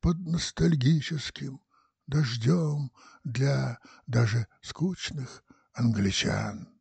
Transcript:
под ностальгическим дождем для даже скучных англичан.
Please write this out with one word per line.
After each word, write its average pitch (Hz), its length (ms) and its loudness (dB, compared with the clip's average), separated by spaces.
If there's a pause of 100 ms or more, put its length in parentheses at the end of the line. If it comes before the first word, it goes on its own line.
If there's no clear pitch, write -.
под 170 180 2
ностальгическим 156 1400 0 (480)
дождем 147 800 0 (320)
для 131 560 0 (300)
даже 117 400 2 (120)
скучных - 840 -6 (300)
англичан. 101 920 0 (120)